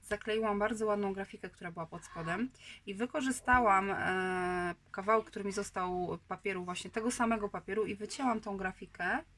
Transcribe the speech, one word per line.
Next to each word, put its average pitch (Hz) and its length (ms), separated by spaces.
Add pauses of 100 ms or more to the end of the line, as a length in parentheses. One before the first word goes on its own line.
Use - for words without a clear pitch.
zakleiłam 214 500
bardzo 214 280
ładną 208 260
grafikę, 196 380
która 175 220
była 170 140
pod 165 180
spodem 175 460 (360)
i 196 80
wykorzystałam, 247 960
e, 180 840 (180)
kawałek, 214 340
który 202 180
mi 196 80
został, 180 680 (100)
papieru, 185 360
właśnie 180 260
tego 226 200
samego 226 380
papieru, 196 380
i 202 80
wycięłam 220 460
tą 202 160
grafikę 190 680 (140)